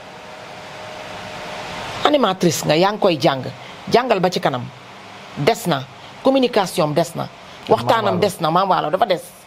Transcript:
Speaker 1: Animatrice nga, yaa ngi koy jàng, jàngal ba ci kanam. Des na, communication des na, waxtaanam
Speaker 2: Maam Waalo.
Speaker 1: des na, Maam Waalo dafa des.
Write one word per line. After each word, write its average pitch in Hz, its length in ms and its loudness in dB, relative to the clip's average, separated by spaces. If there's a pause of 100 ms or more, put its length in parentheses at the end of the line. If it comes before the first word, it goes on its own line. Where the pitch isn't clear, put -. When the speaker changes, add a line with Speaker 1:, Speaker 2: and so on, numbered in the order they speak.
(2000)
Speaker 1:
Animatrice 196 600 2
nga, 151 120 4
yaa 196 160 4
ngi 208 80 -6
koy 180 160 4
jàng, 135 240 2 (480)
jàngal 226 320 4
ba 180 80 2
ci 185 100 -4
kanam. 135 220 -2 (760)
Des 220 300 2
na, 143 160 0 (400)
communication 233 720 2
des 160 220 2
na, 139 100 -4 (420)
waxtaanam 226 460 2
Speaker 2:
Maam - 0 -
Waalo. 175 80 0
Speaker 1:
des 196 180 0
na, 156 100 2
Maam 185 200 4
Waalo 156 200 2
dafa 190 160 2
des. 185 160 0 (240)